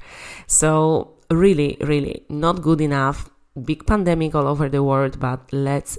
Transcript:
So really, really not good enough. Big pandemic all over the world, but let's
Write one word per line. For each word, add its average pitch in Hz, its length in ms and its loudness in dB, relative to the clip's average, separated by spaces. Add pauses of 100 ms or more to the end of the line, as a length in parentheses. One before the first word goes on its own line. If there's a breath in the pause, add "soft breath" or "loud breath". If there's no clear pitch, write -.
(460 loud breath)
So 156 720 2 (120)
really, 165 520 4
really 143 480 -2
not 165 320 -2
good 156 180 2
enough. 143 480 -2 (340)
Big 156 240 -6
pandemic 170 480 0
all 143 120 0
over 143 240 0
the 139 120 0
world, 135 380 0
but 127 320 -6
let's 139 460 -4